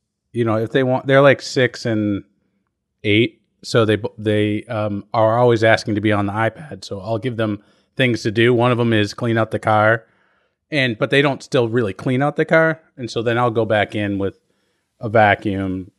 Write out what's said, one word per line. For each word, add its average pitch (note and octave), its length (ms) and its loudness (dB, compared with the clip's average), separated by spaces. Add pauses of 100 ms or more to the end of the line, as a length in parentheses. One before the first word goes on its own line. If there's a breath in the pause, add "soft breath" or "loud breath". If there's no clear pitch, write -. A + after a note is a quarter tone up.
(320)
you A#2 140 -2
know, A2 120 0
if A2 140 -6
they C3+ 120 2
want, B2+ 240 -2
they're, C#3 140 4
like, C3+ 200 4
six - 440 -4
and G#2 380 -2 (800)
eight, G#2+ 380 0 (220)
so A#2 220 0
they, G#2 160 0 (160)
they, G#2+ 480 -2
um, G#2+ 480 -6
are A2 240 2
always A#2+ 260 2
asking A2 320 2
to G2+ 60 -2
be G#2+ 100 2
on G2+ 140 0
the G2 80 -4
iPad. A2+ 520 -6
So G2 160 -12
I'll A2+ 180 -6
give A#2+ 180 -8
them G#2+ 240 -4 (340 soft breath)
things B2 280 0
to A2+ 80 -2
do. A#2 220 4
One B2 180 2
of A#2 60 0
them A#2 160 0
is G#2 200 0
clean A#2 240 -2
out A2 140 -2
the G#2+ 80 -4
car, A2 460 2 (680)
and, B2+ 260 -2
but C#3 120 -2
they C#3 120 4
don't C#3 220 -2
still B2 240 0
really A2 260 -2
clean C3 280 -2
out D3 140 -2
the D#3 100 -2
car. D#3+ 360 2 (160)
And A#2+ 140 -10
so A#2+ 100 -4
then A#2 160 0
I'll B2 140 2
go A2+ 140 0
back G#2 300 0
in G2+ 220 -4
with F#2+ 220 -6 (600)
a A#2 100 -8
vacuum F#2+ 880 0